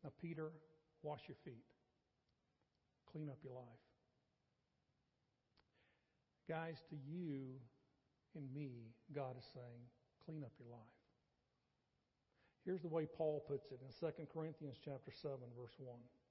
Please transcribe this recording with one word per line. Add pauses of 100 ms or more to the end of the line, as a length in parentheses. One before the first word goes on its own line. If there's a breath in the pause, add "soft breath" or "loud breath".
Now,
Peter, (500)
wash
your
feet. (1400)
Clean
up
your
life." (2750 soft breath)
Guys,
to
you (760)
and
me, (180)
God
is
saying, (300)
"Clean
up
your
life." (1800 soft breath)
Here's
the
way
Paul
puts
it
in
Second
Corinthians
chapter
seven,
verse
one. (240)